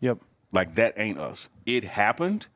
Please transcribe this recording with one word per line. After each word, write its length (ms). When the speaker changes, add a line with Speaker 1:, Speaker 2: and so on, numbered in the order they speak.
Speaker 1:
Yep. 180
Speaker 2:
Like, 240
that 240
ain't 200
us. 300
It 200
happened. 720